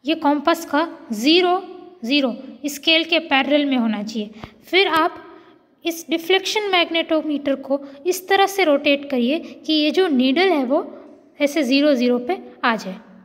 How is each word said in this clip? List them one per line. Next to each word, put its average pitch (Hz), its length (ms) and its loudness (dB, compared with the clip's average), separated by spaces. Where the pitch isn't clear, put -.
ये 302 100 0
compass 311 500 0
का 311 240 0
ज़ीरो 330 400 4
ज़ीरो 262 300 0
स्केल 320 380 0
के 330 140 0
parallel 294 480 2
में 269 100 0
होना 220 260 -2
चाहिए। 208 280 -8
फिर 370 180 4
आप 320 320 0
इस 330 260 -6
deflection 381 640 -2
magnetometer 320 840 0
को 269 240 -4
इस - 220 -4
तरह 392 180 4
से 381 180 0
rotate 285 460 2
करिए 254 280 0
कि - 340 -8
ये 302 180 2
जो 370 180 2
needle 277 420 2
है 285 140 2
वो 277 200 0
ऐसे 294 220 2
ज़ीरो 277 320 4
ज़ीरो 247 240 0
पे 339 220 -4
आ 233 120 2
जाए। 185 240 -10